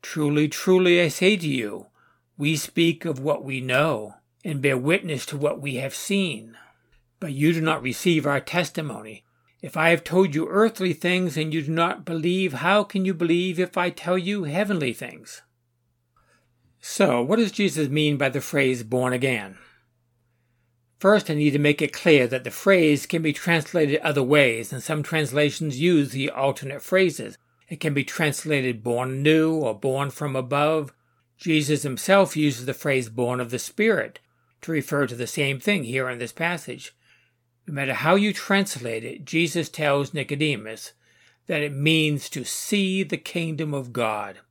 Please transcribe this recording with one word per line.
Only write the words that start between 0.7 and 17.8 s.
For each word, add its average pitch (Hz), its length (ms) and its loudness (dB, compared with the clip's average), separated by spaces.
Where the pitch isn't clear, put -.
I 170 60 2
say 185 300 4
to 160 100 -4
you, 107 400 -4
we 151 180 2
speak 165 500 0
of 143 140 -4
what 143 240 -2
we 135 160 -6
know 127 560 0
and 147 180 -4
bear 135 160 4
witness 151 500 0
to 151 100 -8
what 147 240 -2
we 139 140 -6
have 135 200 -6
seen, 165 600 -2
but 160 140 -8
you 151 200 4
do 165 80 0
not 156 200 0
receive 147 460 0
our 143 120 0
testimony. 123 840 -6
If - 160 -12
I 160 120 6
have 165 140 4
told 175 320 2
you 160 120 -2
earthly 202 460 2
things 180 440 0
and 156 160 -2
you 160 100 -2
do 147 80 -4
not 170 340 0
believe, 175 480 0
how 185 300 2
can 190 220 -2
you 190 80 0
believe 175 460 0
if 180 180 -2
I 180 120 0
tell 175 280 -2
you 190 260 -2
heavenly 160 500 -2
things?'" - 480 -14
So, 131 420 2
what 170 160 2
does 214 140 2
Jesus 156 360 0